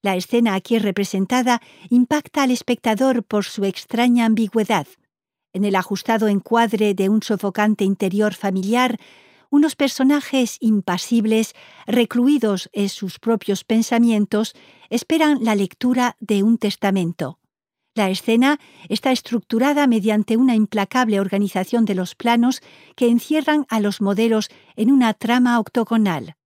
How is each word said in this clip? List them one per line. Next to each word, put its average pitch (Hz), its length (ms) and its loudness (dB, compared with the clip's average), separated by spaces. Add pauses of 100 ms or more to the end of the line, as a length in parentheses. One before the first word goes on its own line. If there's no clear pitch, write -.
La 190 160 -2
escena 226 380 0
aquí 226 240 -2
representada 208 800 -2 (280)
impacta 277 540 0
al 254 80 2
espectador 240 720 -2
por 208 220 -4
su - 180 -8
extraña 233 640 0
ambigüedad. 214 600 0 (680)
En 190 100 -2
el 196 140 0
ajustado 208 500 -2
encuadre 214 680 0
de 190 140 0
un 214 160 0
sofocante 208 640 -2
interior 196 480 0
familiar, 208 680 -2 (500)
unos 294 280 2
personajes 269 800 0
impasibles, 220 960 -2 (320)
recluidos 240 880 0
en 202 160 -2
sus - 300 -10
propios 214 440 -2
pensamientos, 220 920 0 (340)
esperan 302 560 0
la 214 100 2
lectura 247 640 -2
de 202 240 0
un 226 140 4
testamento. 185 800 -4 (560)
La 196 140 0
escena 240 500 2 (300)
está 240 220 -2
estructurada 254 720 0
mediante 220 500 0
una 247 200 4
implacable 214 640 0
organización 196 680 -2
de 202 80 -2
los 180 220 -4
planos 233 480 0 (320)
que 240 120 0
encierran 302 600 0
a 226 100 -2
los 202 220 -2
modelos 214 480 0 (260)
en 233 160 2
una 247 220 4
trama 240 460 0
octogonal. 208 760 -2 (100)